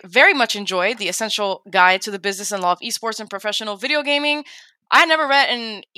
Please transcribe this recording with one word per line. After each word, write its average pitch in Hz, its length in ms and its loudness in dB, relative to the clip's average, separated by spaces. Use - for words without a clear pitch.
very 247 280 6
much 254 220 0
enjoyed, 190 440 -2
The 202 100 -6
Essential 202 600 -4
Guide 185 340 4
to 214 100 -8
the 196 80 -8
Business 202 320 -6
and 196 100 -4
Law 180 80 2
of 180 80 0
Esports 226 400 -8
and 214 100 -12
Professional 208 480 -6
Video 277 280 -2
Gaming, 294 400 -2
I 302 140 6
never 311 200 2
read 269 220 4
an 226 340 -6